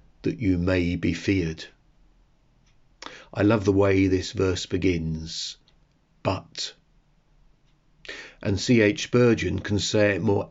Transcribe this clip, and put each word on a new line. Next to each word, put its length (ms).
that 160
you 180
may 380
be 180
feared." 520
I 120
love 220
the 60
way 360
this 240
verse 340
begins, 920
"but." 500
And 180
C 220
H 220
Spurgeon 560
can 180
say 380
it 80
more 280